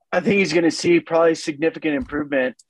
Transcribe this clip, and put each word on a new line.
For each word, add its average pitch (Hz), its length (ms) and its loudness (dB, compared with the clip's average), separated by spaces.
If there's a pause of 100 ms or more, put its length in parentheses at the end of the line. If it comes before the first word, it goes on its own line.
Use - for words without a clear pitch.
(120)
I 180 80 0
think 202 200 2
he's 165 140 0
gonna 165 160 2
see 170 300 2
probably 165 340 2
significant 156 600 -4
improvement 139 760 -4